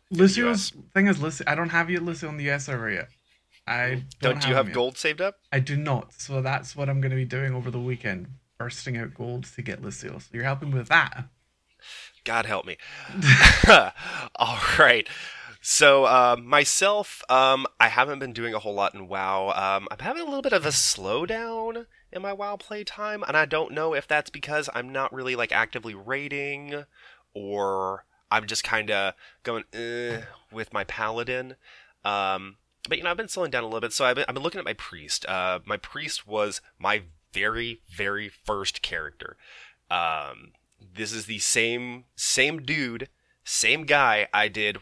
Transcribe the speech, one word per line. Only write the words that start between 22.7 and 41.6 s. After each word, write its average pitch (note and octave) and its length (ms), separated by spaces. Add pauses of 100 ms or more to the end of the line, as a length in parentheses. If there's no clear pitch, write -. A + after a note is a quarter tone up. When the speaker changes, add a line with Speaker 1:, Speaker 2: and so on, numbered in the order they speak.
Speaker 1:
and D3+ 100
I D#3 80
don't D#3 260
know D#3 220
if C#3+ 140
that's D3+ 240
because D3 420
I'm B2 180
not C3+ 220
really, B2+ 220
like, A#2 160
actively A2+ 420
raiding, C#3+ 920 (500)
or G2 680 (260)
I'm A2 160
just A2 160
kinda G#2 500 (300)
going, A2+ 280
"Eh," A#2 500 (300)
with A2 220
my G#2 100
paladin. A#2+ 720 (460)
Um, G2 540 (320)
but, D#3+ 80
you E3 60
know, F3 80
I've F3+ 60
been A3 100
slowing E3+ 240
down B2 120
a A2+ 40
little A2 140
bit, A2+ 120
so - 100
I've B2 120
been, A#2+ 120
I've B2 60
been C3+ 100
looking F3 160
at - 60
my A2 80
priest. - 540
Uh, F#2 360
my G#2 140
priest - 480
was G#2 360 (180)
my G2+ 240 (300)
very, A2+ 540
very G2+ 420
first - 520
character. - 560 (540)
Um, D2+ 600 (260)
this G#2 340
is A2 140
the G#2+ 120
same, A#2+ 640 (100)